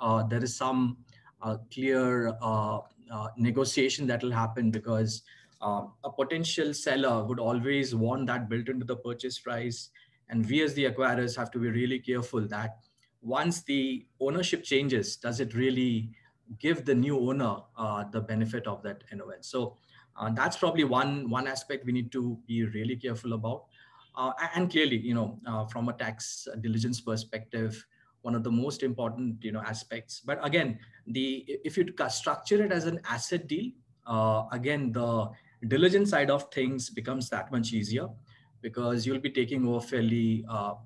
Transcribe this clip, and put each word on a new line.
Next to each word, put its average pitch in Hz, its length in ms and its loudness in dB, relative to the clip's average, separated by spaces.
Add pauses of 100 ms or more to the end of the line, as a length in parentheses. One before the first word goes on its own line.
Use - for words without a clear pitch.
Uh, 113 220 4
there 113 220 0
is 117 120 -4
some, 127 420 2 (440)
uh, 110 140 -2 (180)
clear, 127 680 2
uh, 110 380 0 (320)
uh, 107 260 -6
negotiation 131 680 2
that 120 160 0
will 123 80 0
happen 113 400 2
because, 110 520 0 (400)
uh, 101 240 -2 (180)
a 143 80 -6
potential 156 640 0
seller 131 500 2
would 120 160 -2
always 123 540 2
want 120 320 2
that 123 200 -2
built 113 220 -2
into 127 160 -2
the 120 100 -2
purchase 120 440 -6
price. 120 500 -6 (400)
And 113 220 0
we 147 120 4
as 143 120 2
the 139 100 2
acquirers 120 500 2
have 120 180 -4
to 123 60 -4
be 117 120 0
really 123 280 2
careful 123 500 -2
that 110 280 -6 (460)
once 151 400 0
the 135 440 -2 (140)
ownership 170 420 0
changes, 135 540 2
does 120 240 -4
it 113 140 -2
really 123 560 2 (480)
give 151 260 2
the 135 100 4
new 135 240 4
owner, 123 380 2 (220)
uh, 104 340 -2
the 113 80 -2
benefit 110 460 -2
of 101 160 -8
that 101 280 -8
N 98 140 -10
O 95 60 -14
L? 92 100 -16
So, - 380 -6 (380)
uh, 107 140 -4
that's 127 280 0
probably 165 260 4
one, 135 460 2
one 127 160 0
aspect 131 400 -6
we 123 60 0
need 120 200 -2
to 123 340 -2
be 113 200 0
really 110 300 -2
careful 120 360 -4
about. 113 320 -4 (500)
Uh, 131 240 -2
a-, 165 200 -2
and 180 120 2
clearly, 147 280 4
you 117 160 0
know, 113 320 -2
uh, 110 180 -2
from 120 240 -4
a 117 60 -4
tax - 520 -8 (140)
diligence 117 400 0
perspective, 110 840 -4 (380)
one 120 140 -2
of 117 100 0
the 123 60 0
most 131 320 2
important, 117 600 -2
you 107 100 -6
know, 107 100 -4
aspects. 113 580 -10
But 143 240 -4
again, 139 340 2 (280)
the, 131 400 -2 (180)
if 156 140 -2
you 180 160 4
ca-, 131 140 0
structure - 540 2
it 190 100 2
as 170 120 0
an 170 240 -2
asset 165 400 -2
deal, 196 220 -2 (360)
uh, 110 460 4
again, 131 400 0
the 117 380 0 (380)
diligence 180 420 6
side 143 200 4
of 139 220 2
things 131 380 0
becomes 123 400 -4
that - 200 -4
much 117 220 0
easier 110 360 -2 (520)
because 120 460 -2
you'll 131 120 0
be 135 120 -2
taking 127 360 2
over 120 140 2
fairly, 113 680 2
uh, 104 260 -4 (120)